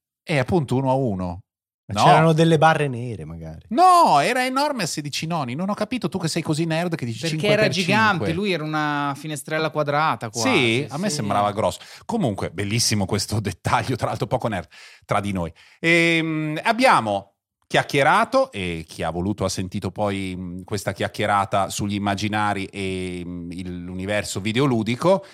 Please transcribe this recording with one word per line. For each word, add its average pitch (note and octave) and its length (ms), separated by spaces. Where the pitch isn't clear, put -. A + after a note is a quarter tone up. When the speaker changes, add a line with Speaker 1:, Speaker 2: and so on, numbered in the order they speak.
Speaker 1:
Eh, D#3 140
appunto, B2+ 360
uno C3+ 160
a C3 40
uno. F#2+ 440
Speaker 2:
Ma G#2 140
Speaker 1:
No. B2 40
Speaker 2:
c'erano D#3 280
delle E3 260
barre D3+ 300
nere, A#2 360
magari. E2+ 440
Speaker 1:
No, E4 500
era A#3+ 260
enorme C4 380
a D#3+ 40
sedici D3 400
noni. D3 280
Non F#3+ 160
ho G3+ 40
capito, A#3 340
tu G3 100
che E3+ 80
sei D#3+ 160
così D#3 220
nerd D#3+ 320
che B2+ 80
dici A#2 160
Speaker 3:
Perché D#3 160
Speaker 1:
cinque G#3 160
Speaker 3:
era G#3 100
Speaker 1:
per G#3 80
Speaker 3:
gigante, F#3+ 560
Speaker 1:
cinque. E3 60
Speaker 3:
lui G3 180
era D#3 140
una D3 520
finestrella D#3 540
quadrata C#3+ 600
quasi, A#2 180
Speaker 1:
Sì, C3+ 400
a C3 100
me G3+ 120
Speaker 3:
sì. - 60
Speaker 1:
sembrava G#2 360
grosso. G2 260
Comunque, B2+ 460
bellissimo G#2 560
questo G#2+ 320
<laughs> - 0
dettaglio, A2+ 560
tra B2 140
l'altro A2+ 180
poco B2 220
nerd, F#2+ 180
tra G#2 160
di G2+ 100
noi. F2 220
Ehm, E3 880
abbiamo E3+ 680
chiacchierato, G3 840
e E2+ 380
chi - 140
ha E2 80
voluto F#2 340
ha F#2+ 60
sentito F#2+ 400
poi, G2 440
mh, F2+ 300
questa G2+ 280
chiacchierata G2+ 760
sugli G#2 280
immaginari G2+ 680
e, F#2 580
mh, F2 300
il, F2+ 320
l'universo F#2+ 560
videoludico, B2 840